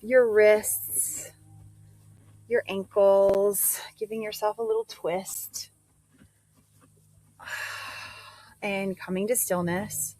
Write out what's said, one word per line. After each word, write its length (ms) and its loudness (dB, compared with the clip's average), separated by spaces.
your 300 4
wrists, 1000 2
your 200 0
ankles, 1120 2
giving 260 -8
yourself 360 -4
a 40 -4
little 220 -2
twist, 840 -8
<sighs> 1200 -14
and 360 -4
coming 300 -4
to 80 0
stillness. 840 -4